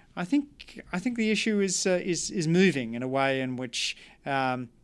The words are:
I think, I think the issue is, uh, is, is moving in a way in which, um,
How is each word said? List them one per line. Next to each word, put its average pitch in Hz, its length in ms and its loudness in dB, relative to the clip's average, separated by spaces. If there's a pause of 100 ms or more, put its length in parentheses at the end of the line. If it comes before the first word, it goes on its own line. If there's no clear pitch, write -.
(140)
I 180 120 -4
think, - 560 -4 (100)
I 180 60 -4
think 233 180 -4
the 220 140 2
issue 214 300 2
is, 190 260 0
uh, 180 180 2
is, - 260 -2
is 165 160 -2
moving 160 460 4
in 120 100 -6
a 131 60 -4
way 135 320 2
in 127 160 -4
which, - 400 -6 (300)
um, 131 420 -2 (160)